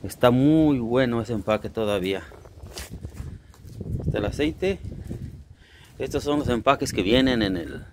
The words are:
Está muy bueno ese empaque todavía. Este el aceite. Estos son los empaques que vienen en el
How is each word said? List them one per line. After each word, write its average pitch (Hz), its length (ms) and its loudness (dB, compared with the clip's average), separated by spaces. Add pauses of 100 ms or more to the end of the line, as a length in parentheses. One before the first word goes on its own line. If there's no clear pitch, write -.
Está 123 260 4
muy 147 480 6
bueno 120 420 2
ese 117 140 -4
empaque 107 340 0
todavía. 98 540 -2 (1800)
Este 107 140 -2
el 104 60 -2
aceite. 160 540 -2 (1160)
Estos 135 260 -4
son 147 140 2
los 123 120 0
empaques 127 440 2
que 107 80 0
vienen 123 400 4
en 95 160 0
el 71 360 -8